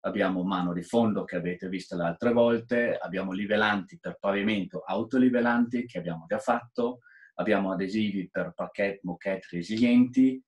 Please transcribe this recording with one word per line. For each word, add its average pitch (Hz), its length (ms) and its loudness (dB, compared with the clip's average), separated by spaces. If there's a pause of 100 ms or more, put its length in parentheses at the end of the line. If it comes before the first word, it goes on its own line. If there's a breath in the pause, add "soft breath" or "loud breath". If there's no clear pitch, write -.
abbiamo 95 420 0
mano 90 300 0
di 90 100 -4
fondo 117 400 2
che - 140 -8
avete 87 320 -4
visto 92 280 -6
le 85 60 -2
altre 90 300 0
volte, 117 640 2
abbiamo 98 340 -6
livellanti 101 680 0
per 87 180 -10
pavimento 98 640 -2
autolivellanti 120 1040 2
che - 120 -10
abbiamo 82 280 -6
già - 140 -2
fatto, 120 640 -2 (320 soft breath)
abbiamo 98 360 0
adesivi 95 580 -2
per 87 240 -6
parquet, 98 520 -4
moquette 92 480 -6
resilienti 123 960 4